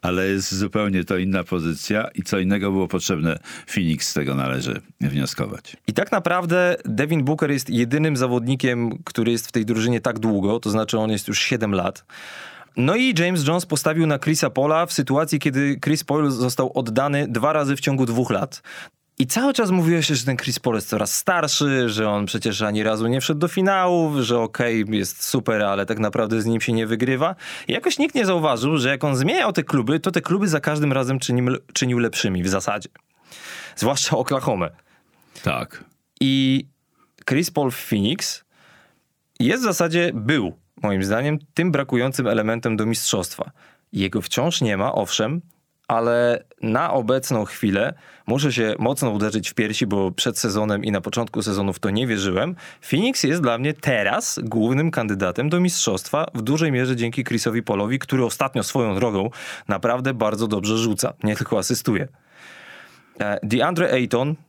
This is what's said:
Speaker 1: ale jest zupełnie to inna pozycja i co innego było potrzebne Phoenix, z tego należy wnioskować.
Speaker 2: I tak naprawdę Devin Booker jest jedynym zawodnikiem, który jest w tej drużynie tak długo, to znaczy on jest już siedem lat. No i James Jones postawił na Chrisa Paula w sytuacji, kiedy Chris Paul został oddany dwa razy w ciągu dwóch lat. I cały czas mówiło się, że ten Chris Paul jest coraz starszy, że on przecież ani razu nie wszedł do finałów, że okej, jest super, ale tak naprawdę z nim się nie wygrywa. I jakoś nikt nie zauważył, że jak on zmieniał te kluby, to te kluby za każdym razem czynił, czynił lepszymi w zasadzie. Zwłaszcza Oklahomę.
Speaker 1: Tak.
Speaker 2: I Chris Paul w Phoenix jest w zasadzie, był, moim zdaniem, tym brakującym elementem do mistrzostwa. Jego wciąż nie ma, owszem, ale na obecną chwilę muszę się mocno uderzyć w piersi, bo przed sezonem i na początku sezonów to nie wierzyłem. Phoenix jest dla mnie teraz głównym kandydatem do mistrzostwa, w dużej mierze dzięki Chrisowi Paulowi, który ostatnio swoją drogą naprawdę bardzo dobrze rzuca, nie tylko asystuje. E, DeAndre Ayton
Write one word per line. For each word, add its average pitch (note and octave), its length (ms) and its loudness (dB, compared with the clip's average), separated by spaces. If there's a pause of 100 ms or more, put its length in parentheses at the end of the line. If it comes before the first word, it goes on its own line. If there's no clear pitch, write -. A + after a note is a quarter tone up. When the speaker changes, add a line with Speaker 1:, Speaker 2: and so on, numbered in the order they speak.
Speaker 1:
ale F#2 240 0
jest G2 280 0
zupełnie G2 500 0
to F#2+ 120 0
inna F#2 280 0
pozycja F2 680 -2
i G2 80 -6
co G2 160 -2
innego G2 320 0
było F#2+ 180 2
potrzebne E2 500 0 (280)
Phoenix, D#2+ 420 0
z - 60 -6
tego C#2 200 0
należy C2 460 -2 (200)
wnioskować. - 760 -4 (100)
Speaker 2:
I - 60 -2
tak - 200 0
naprawdę F3+ 720 2
Devin C#3+ 400 0
Booker D3 260 0
jest C3+ 200 -2
jedynym C#3 460 2
zawodnikiem, B2 880 0
który A#2 280 0
jest A2+ 160 -2
w - 40 -16
tej A2 140 2
drużynie A2+ 340 2
tak A2 180 0
długo, G#2+ 420 2
to A2 100 -2
znaczy A2 280 0
on G#2+ 120 0
jest G#2 180 -2
już G#2 120 0
siedem G#2+ 340 0
lat. F#2 300 -2 (720)
No C#3 200 2
i B3+ 220 4
James E3+ 280 2
Jones F3 200 2
postawił D#3 400 2
na D3 120 2
Chrisa D3+ 320 2
Paula D#3 360 2
w E3+ 60 -8
sytuacji, D3+ 460 2
kiedy C#3 460 0
Chris D3+ 200 0
Paul D3 260 2
został B2+ 440 0
oddany C3+ 540 0
dwa A#2+ 240 2
razy C#3 240 0
w - 40 -8
ciągu C3+ 260 2
dwóch A#2+ 240 0
lat. - 320 -2 (560)
I B2+ 80 2
cały B3+ 260 2
czas A3 180 2
mówiło E3+ 320 4
się, D3 120 2
że A#2+ 100 -2
ten C3 120 0
Chris - 220 -4
Paul A#2 160 0
jest G#2 140 -2
coraz G#2 260 0
starszy, D3 760 2
że G#2+ 200 0
on G#2 180 0
przecież G#2+ 360 -2
ani G#2+ 200 0
razu A2 240 2
nie B2+ 140 2
wszedł D3+ 200 -2
do E3+ 80 2
finałów, F3+ 720 2
że A#2+ 180 2
okej, A2+ 500 0
jest G2+ 360 -2
super, A#2 380 0
ale G2 240 0
tak G#2+ 120 -4
naprawdę A2 420 0
z G#2+ 60 -2
nim A2+ 140 2
się A#2 120 -2
nie A2+ 140 0
wygrywa. B2+ 480 0 (340)
I - 40 -4
jakoś - 260 -2
nikt D4 160 0
nie A#3 120 2
zauważył, D#3 500 0
że B2+ 120 0
jak C3+ 160 -2
on C#3+ 120 0
zmieniał A3 360 0
te E3 120 0
kluby, C#3 360 0
to F#3+ 100 -2
te F3 100 0
kluby G3 280 0
za D#3 120 2
każdym D3 320 0
razem C3 260 0
czynił, B2 280 0 (260)
czynił B2 260 0
lepszymi A2 440 0
w F#2 60 0
zasadzie. G2 400 -2 (880)
Zwłaszcza C#3 400 2
Oklahomę. A#2 540 0 (720)
Speaker 1:
Tak. - 420 -4 (360)
Speaker 2:
I C3+ 440 4 (640)
Chris D#3 220 2
Paul G2+ 200 0
w B2 60 -8
Phoenix - 680 -2 (960)
jest F3+ 220 2
w A#3 40 0
zasadzie, E3+ 480 0
był, A2 380 0 (300)
moim G2 220 0
zdaniem, C3 340 0 (160)
tym E3+ 180 0
brakującym C3+ 540 0
elementem A2+ 500 0
do G#2+ 100 0
mistrzostwa. - 640 -2 (420)
Jego F#2+ 300 -2
wciąż D#3 380 -2
nie G#2+ 160 0
ma, G#2 160 0
owszem, A2+ 480 -2 (480)
ale A#2+ 560 2 (180)
na A#2 300 0
obecną A#2+ 520 0
chwilę G#2 500 0 (320)
muszę C3+ 260 2
się A2 260 2
mocno B2+ 320 0
uderzyć G#2 400 0
w - 40 -16
piersi, A2 320 0
bo G2 240 0
przed - 280 -2
sezonem G#2+ 460 0
i G#2+ 80 0
na G2 80 0
początku A2 420 -4
sezonów G2 360 -2
to G#2 120 -2
nie A2+ 160 0
wierzyłem. G#2+ 500 0 (340)
Phoenix A3+ 340 0
jest D#3 180 0
dla A#2 160 0
mnie D3 160 -2
teraz A#2+ 680 0
głównym A#2 480 2
kandydatem G#2 580 0
do F3 120 2
mistrzostwa, D3+ 760 0
w A2+ 80 -6
dużej D3+ 300 2
mierze B2+ 240 0
dzięki A#2 280 -2
Chrisowi A2+ 380 0
Paulowi, G#2+ 360 0
który B2+ 260 0
ostatnio B2+ 380 -2
swoją A2+ 320 0
drogą G#2 360 2 (380)
naprawdę B2 460 0
bardzo G#2+ 340 0
dobrze G#2 300 0
rzuca, A2+ 340 0 (120)
nie G#2+ 120 0
tylko - 220 0
asystuje. G2 500 -2 (1120)
E, G#2 220 -2
DeAndre D3 500 2
Ayton C3 420 0 (140)